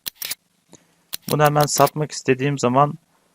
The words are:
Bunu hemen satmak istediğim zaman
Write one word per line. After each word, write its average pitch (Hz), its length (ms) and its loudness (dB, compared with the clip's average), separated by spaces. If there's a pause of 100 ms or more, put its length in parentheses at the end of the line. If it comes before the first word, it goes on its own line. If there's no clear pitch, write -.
(1300)
Bunu 147 140 2
hemen 147 220 2
satmak 143 460 0
istediğim 135 460 -2
zaman 139 400 0 (360)